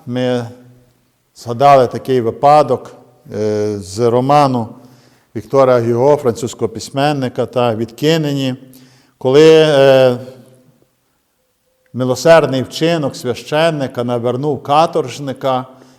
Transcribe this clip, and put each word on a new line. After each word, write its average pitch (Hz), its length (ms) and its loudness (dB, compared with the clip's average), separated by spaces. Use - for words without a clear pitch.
ми 123 420 -4
згадали 127 520 4
такий 127 340 -4
випадок, 127 760 0
е, 107 460 -4
з 98 300 -2
роману 127 580 0
Віктора 127 440 2
Гюго, 120 360 2
французького 117 540 -4
письменника, 135 760 -4
та 120 300 -2
«Відкинені», 139 800 -4
коли, 147 340 6
е, 135 640 4
милосердний 131 720 0
вчинок 160 520 -4
священника 143 880 -4
навернув 123 600 -4
каторжника, 139 1040 -4